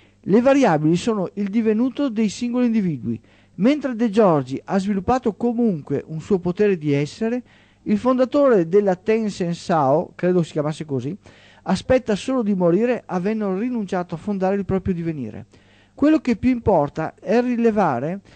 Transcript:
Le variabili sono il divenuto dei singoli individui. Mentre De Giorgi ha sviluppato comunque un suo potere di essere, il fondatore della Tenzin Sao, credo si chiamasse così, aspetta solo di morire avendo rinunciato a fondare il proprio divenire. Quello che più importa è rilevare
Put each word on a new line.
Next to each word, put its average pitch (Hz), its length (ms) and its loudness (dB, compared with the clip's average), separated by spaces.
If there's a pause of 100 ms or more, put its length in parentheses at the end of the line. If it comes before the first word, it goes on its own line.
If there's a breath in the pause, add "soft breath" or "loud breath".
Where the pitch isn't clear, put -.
(220 soft breath)
Le 208 200 4
variabili 196 540 4
sono 196 380 -2
il 202 160 -4
divenuto 226 580 0
dei 220 220 0
singoli 240 380 -2
individui. 151 520 -2 (360 soft breath)
Mentre 262 380 0
De 226 160 -2
Giorgi 160 540 2
ha 185 160 -2
sviluppato 208 540 -2
comunque 220 720 -2
un 160 140 -10
suo 185 180 0
potere 185 380 0
di 147 160 -2
essere, 220 500 -2 (400 soft breath)
il 208 140 0
fondatore 247 720 2
della 196 260 4
Tenzin 202 580 -2
Sao, 156 640 0
credo 180 280 2
si - 100 -8
chiamasse 151 320 -4
così, 139 280 -6 (500 loud breath)
aspetta 240 520 0
solo 262 260 -2
di 208 140 0
morire 190 500 2
avendo 190 520 -4
rinunciato 196 580 -6
a - 20 -12
fondare 190 380 -2
il 202 80 -4
proprio 190 300 -2
divenire. 151 520 -8 (480 soft breath)
Quello 302 260 2
che 233 180 -2
più 247 140 0
importa 160 640 -2
è 226 260 0
rilevare 202 800 0 (140 soft breath)